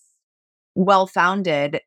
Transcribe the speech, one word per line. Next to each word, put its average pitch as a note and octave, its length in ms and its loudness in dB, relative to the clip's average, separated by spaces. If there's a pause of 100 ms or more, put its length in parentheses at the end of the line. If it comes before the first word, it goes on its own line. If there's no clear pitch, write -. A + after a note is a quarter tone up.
(760)
well-founded, F3+ 1120 0